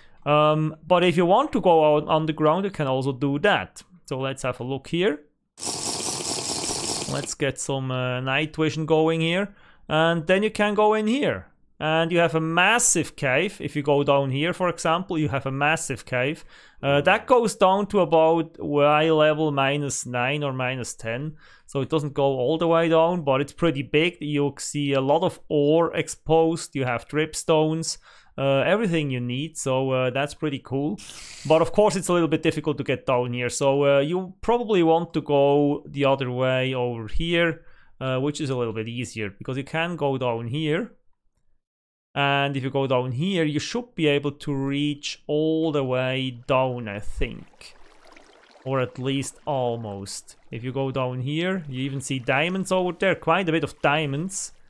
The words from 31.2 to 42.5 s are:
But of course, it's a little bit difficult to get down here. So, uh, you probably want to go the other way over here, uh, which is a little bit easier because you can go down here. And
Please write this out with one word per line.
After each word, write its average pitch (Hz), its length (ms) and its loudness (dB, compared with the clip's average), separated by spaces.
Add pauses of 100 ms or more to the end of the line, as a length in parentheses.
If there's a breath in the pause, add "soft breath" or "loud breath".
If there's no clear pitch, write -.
But 160 140 6
of 160 100 0
course, 208 240 4
it's 190 140 -4
a 180 40 4
little 170 140 4
bit 156 160 0
difficult 151 360 -2
to 135 40 -4
get 127 220 -4
down 123 260 0
here. 123 180 -4
So, 139 360 2
uh, 139 140 6
you 175 420 -2
probably 220 420 2
want 165 300 2
to 156 80 -2
go 143 680 2
the 139 160 -4
other 135 260 2
way 131 440 0
over 123 340 -4
here, 165 540 0 (400 soft breath)
uh, 131 180 -2
which 147 220 -2
is 143 80 -4
a 131 80 -2
little 117 160 -2
bit 110 160 -6
easier 113 400 -6
because - 260 -10
you 135 80 -6
can 165 320 -4
go 139 220 -2
down 120 300 -4
here. 156 440 -2 (1200)
And 139 420 0